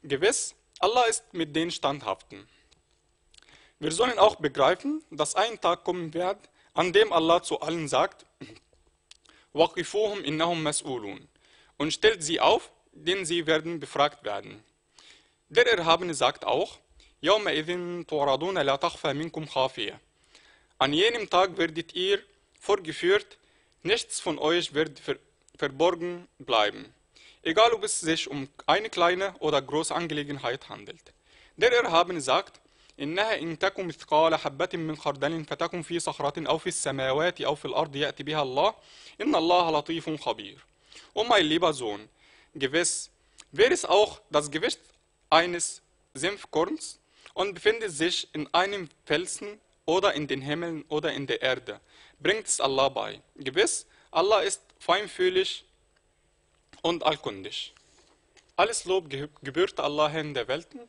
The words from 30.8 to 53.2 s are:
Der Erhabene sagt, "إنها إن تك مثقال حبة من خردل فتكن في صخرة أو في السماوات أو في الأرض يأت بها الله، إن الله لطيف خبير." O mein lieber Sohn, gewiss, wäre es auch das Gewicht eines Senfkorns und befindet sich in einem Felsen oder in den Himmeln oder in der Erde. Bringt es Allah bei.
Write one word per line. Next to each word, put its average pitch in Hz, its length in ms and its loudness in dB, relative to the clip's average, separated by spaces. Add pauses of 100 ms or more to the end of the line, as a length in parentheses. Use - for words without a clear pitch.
Der 233 160 4
Erhabene 175 480 4
sagt, 131 400 0 (380)
"إنها 185 400 -2
إن 160 200 -6
تك - 220 -2
مثقال 160 560 2
حبة 147 380 -4
من 156 220 -4
خردل 147 480 -4
فتكن 165 380 -4
في 170 160 -6
صخرة 147 480 -4
أو 151 120 2
في - 80 -8
السماوات 143 760 -2
أو 139 140 0
في - 100 -10
الأرض 143 320 -2
يأت 147 260 -4
بها 151 200 -2
الله، 139 320 0 (460)
إن 269 140 0
الله 165 440 4
لطيف 160 320 -4
خبير." 110 480 -6 (560)
O 214 100 0
mein 208 220 6
lieber 165 260 2
Sohn, 107 340 -6 (480)
gewiss, 151 560 -2 (400)
wäre 214 220 4
es - 140 -2
auch 208 340 4 (100)
das 147 200 0
Gewicht 160 300 -4 (500)
eines 170 520 0 (320)
Senfkorns 185 840 -4 (340)
und 196 200 -2
befindet 214 380 -2
sich 160 400 -2
in 151 200 -6
einem 190 360 0 (160)
Felsen 185 560 -4 (240)
oder 180 300 2
in 147 120 -4
den 135 160 -4
Himmeln 156 460 -6
oder 151 240 -2
in 135 140 -6
der 120 160 -2
Erde. 123 380 -4 (400)
Bringt 196 260 0
es - 140 -2
Allah 135 280 4
bei. 107 320 -6 (160)